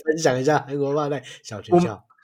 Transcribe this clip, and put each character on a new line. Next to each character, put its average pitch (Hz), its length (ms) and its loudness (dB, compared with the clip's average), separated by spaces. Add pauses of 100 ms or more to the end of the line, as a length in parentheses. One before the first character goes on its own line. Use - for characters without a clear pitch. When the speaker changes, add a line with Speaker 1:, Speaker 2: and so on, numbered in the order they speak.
Speaker 1:
分 156 140 0
享 135 220 2
一 131 40 -2
下 147 140 4
韩 135 180 -8
国 139 160 -2
泡 147 160 -2
菜 139 140 -6 (220)
小 101 180 -12
诀 - 120 -6
窍。 - 20 10
Speaker 2:
我 175 40 8
们， 127 180 -2 (260)